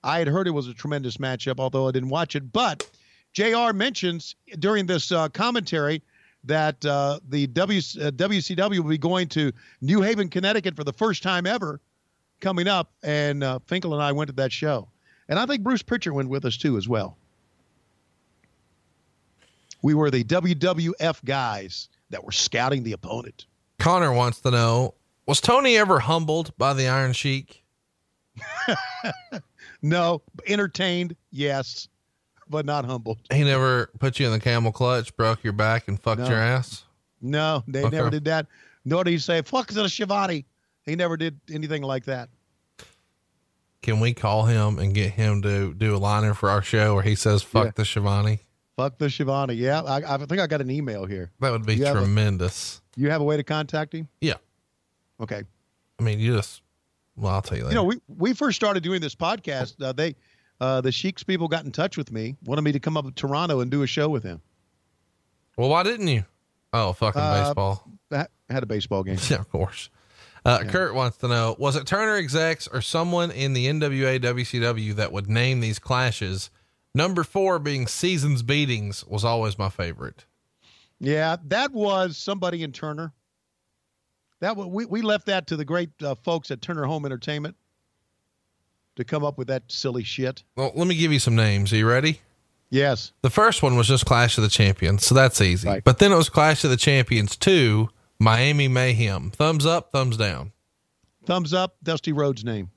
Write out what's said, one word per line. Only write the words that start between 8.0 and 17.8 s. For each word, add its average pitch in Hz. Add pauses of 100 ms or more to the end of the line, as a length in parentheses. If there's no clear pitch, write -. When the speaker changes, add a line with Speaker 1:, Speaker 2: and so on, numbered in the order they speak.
Speaker 1:
uh, 147
W 185
C 190
W 190
will 151
be 156
going 175
to 151 (300)
New 190
Haven, 208
Connecticut 180
for 151
the 143
first 220
time 180
ever 185 (640)
coming 180
up. 185 (120)
And, 147
uh, 131
Finkel 175
and 147
I 143
went 147
to 127
that 135
show. 135 (380)
And 160
I 240
think 254
Bruce 240
Pritchard 214
went 139
with 135
us 120
too 135
as 98
well. 110 (2750)